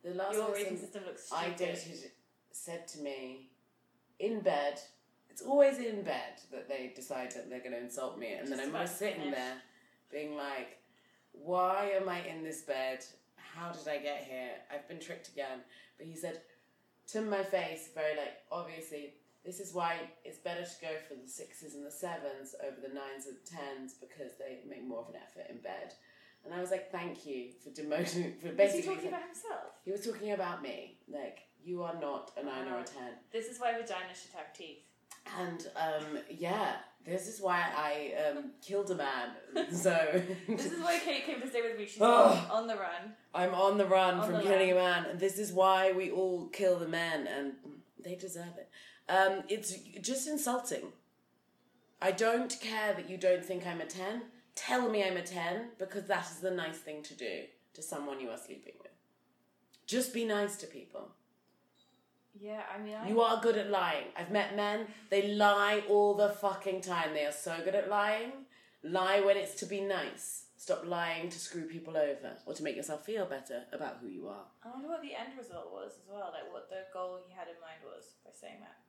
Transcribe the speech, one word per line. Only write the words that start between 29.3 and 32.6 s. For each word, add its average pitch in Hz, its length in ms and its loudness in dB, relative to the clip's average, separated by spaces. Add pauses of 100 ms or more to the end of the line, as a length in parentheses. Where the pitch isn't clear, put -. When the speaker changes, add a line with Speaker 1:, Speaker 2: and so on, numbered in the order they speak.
Speaker 1:
He 185 80 -6
was 202 140 -4
talking 214 260 -4
about 180 300 -2
me. - 380 -10 (100)
Like, 143 300 -8 (240)
"You 175 200 -4
are 165 160 -4
not 143 380 -6
a 139 60 -6
nine 131 240 -4